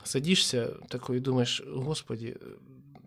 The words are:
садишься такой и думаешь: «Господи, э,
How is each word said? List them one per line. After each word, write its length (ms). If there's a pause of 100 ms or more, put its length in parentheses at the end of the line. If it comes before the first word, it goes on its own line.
садишься 680 (140)
такой 280
и 40
думаешь: 440
«Господи, 760
э, 160 (520)